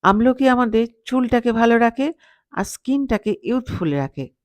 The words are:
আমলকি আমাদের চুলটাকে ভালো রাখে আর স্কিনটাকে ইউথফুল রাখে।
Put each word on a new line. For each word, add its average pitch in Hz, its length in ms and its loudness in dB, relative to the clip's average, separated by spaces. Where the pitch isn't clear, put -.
আমলকি 247 460 2
আমাদের 240 360 2
চুলটাকে 240 480 0
ভালো 233 260 4
রাখে 240 340 0
আর - 140 -4
স্কিনটাকে 247 680 -4
ইউথফুল 240 500 -4
রাখে। 135 340 -6